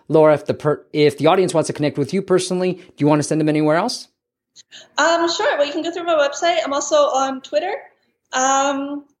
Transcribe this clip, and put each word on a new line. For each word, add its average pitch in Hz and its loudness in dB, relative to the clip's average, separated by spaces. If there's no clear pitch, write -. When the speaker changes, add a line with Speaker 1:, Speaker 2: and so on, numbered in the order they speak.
Speaker 1:
Laura, 156 6
if 143 -4
the 135 -2
per-, 151 -4
if 147 2
the 143 0
audience 180 2
wants 156 2
to - -6
connect 147 -4
with 143 -4
you 190 -2
personally, 185 -2
do - -14
you 143 0
wanna 147 4
send 156 -2
them 156 0
anywhere 151 2
else? 202 -4
Speaker 2:
Um, 330 2
sure. 415 -2
Well, 285 2
you 285 -8
can 311 -4
go 330 -4
through 349 -8
my 339 0
website. 320 0
I'm 277 -6
also 294 -2
on 269 0
Twitter. 349 -4
Um, 277 -2